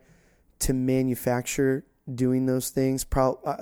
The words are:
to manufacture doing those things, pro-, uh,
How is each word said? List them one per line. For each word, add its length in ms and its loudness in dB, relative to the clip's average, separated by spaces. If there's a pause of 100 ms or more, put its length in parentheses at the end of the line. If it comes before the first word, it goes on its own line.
(600)
to 120 0
manufacture 1120 0 (280)
doing 340 2
those 240 0
things, 340 0
pro-, 400 2
uh, 180 -4